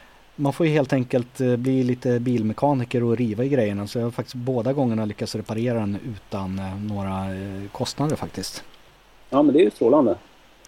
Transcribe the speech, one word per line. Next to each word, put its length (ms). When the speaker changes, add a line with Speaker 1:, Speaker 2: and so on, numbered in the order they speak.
Speaker 1:
man 160
får 140
ju 60
helt 200
enkelt, 480
eh, 160
bli 280
lite 360
bilmekaniker 840
och 120
riva 280
i 40
grejerna. 380
Så 120
jag 80
har 40
faktiskt 240
båda 380
gångerna 320
lyckats 300
reparera 460
den 180
utan, 420
eh, 180
några, 580
eh, 380
kostnader 440
faktiskt. 480
Speaker 2:
Ja, 120
men 120
det 60
är 40
ju 60
strålande. 460